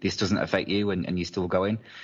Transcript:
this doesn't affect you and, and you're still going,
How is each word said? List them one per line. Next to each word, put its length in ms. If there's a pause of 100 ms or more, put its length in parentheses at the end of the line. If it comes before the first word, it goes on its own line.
this 160
doesn't 220
affect 300
you 220
and, 180
and 100
you're 60
still 240
going, 300 (260)